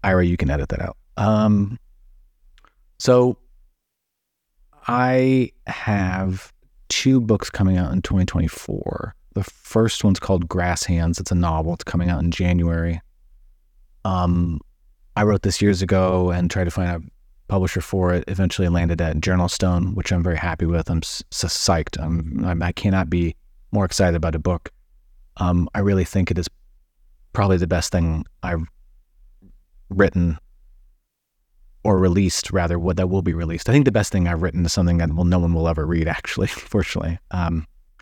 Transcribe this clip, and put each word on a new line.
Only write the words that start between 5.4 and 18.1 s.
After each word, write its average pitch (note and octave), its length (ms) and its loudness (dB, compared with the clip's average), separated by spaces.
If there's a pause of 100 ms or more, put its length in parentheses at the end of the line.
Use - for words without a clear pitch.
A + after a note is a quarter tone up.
have F#2+ 840 -2 (360)
two C3 320 2
books G#2+ 300 0
coming F#2+ 280 2
out F2 140 0
in F#2 100 0
twenty F#2 240 0
twenty-four. - 920 -4 (160)
The G#2 100 -4
first - 600 -2
one's G2 160 4
called F2 280 0
Grass F2+ 360 -2
Hands. E2+ 340 0
It's - 140 -6
a - 20 0
novel. E2 400 0
It's - 100 -12
coming F2 240 -2
out E2+ 140 0
in E2+ 80 0
January. E2+ 680 0 (1040)
Um, F2 560 0 (560)
I G#2+ 80 2
wrote G#2 180 2
this - 180 -2
years G2+ 220 4
ago F#2 480 2
and F2 200 0
tried F#2 140 -2
to F2 60 -2
find F2+ 200 -2
a E2 180 -8 (400)
publisher F#2+ 320 0
for F2+ 340 0